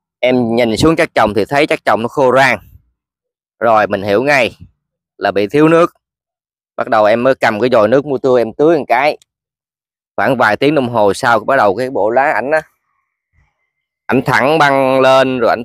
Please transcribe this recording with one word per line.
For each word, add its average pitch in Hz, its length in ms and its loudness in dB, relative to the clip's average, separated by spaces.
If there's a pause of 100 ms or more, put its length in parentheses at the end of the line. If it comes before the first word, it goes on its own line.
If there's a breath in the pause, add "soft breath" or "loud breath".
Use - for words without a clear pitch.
(180)
Em 123 380 -2
nhìn 117 200 0
xuống 160 200 0
chất 160 180 -2
chồng 107 200 0
thì 104 100 -2
thấy 143 220 -2
chất 156 180 -4
chồng 107 180 0
nó 117 60 -6
khô 127 280 0
rang. 131 220 2 (1000)
Rồi 110 280 2
mình 101 160 -6
hiểu 104 200 -2
ngay 135 340 -2 (600)
là 98 140 -4
bị 98 160 -2
thiếu 147 220 2
nước. 165 260 0 (840)
Bắt 120 120 -6
đầu 113 160 2
em 113 180 2
mới 131 120 2
cầm 110 260 -2
cái 123 120 0
vòi 107 160 4
nước 135 180 0
mua 135 120 -4
tươi 127 220 0
em 113 120 -4
tưới 156 260 0
một 127 100 -8
cái. 131 300 -2 (1000)
Khoảng 113 200 -2
vài 110 200 0
tiếng 143 180 0
đồng 131 140 -2
hồ 107 260 0
sau 117 260 0
bắt 135 160 -2
đầu 104 200 2
cái 127 140 -6
bộ 107 200 -2
lá 135 220 0
ảnh 117 180 -4
á, 156 120 -2 (1400)
ảnh 123 200 0
thẳng 131 320 2
băng 135 420 2
lên 131 380 2
rồi 113 120 0
ảnh 104 140 -2